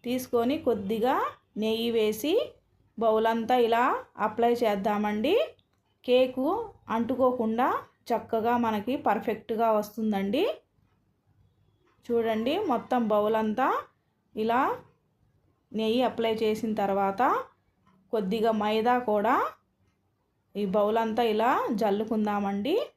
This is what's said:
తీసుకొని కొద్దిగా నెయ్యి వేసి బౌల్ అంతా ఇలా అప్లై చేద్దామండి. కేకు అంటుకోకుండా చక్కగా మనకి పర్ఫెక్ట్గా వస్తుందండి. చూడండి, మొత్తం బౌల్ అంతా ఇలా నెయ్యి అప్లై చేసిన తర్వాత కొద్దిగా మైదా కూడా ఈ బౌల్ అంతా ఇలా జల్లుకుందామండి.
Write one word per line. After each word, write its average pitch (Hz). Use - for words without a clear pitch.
తీసుకొని 247
కొద్దిగా 226
నెయ్యి 220
వేసి 220
బౌల్ 220
అంతా 226
ఇలా 233
అప్లై 226
చేద్దామండి. 214
కేకు 254
అంటుకోకుండా 233
చక్కగా 226
మనకి 226
పర్ఫెక్ట్గా 226
వస్తుందండి. 214
చూడండి, 233
మొత్తం 247
బౌల్ 214
అంతా 220
ఇలా 226
నెయ్యి 220
అప్లై 233
చేసిన 220
తర్వాత 196
కొద్దిగా 220
మైదా 220
కూడా 214
ఈ 202
బౌల్ 208
అంతా 226
ఇలా 220
జల్లుకుందామండి. 208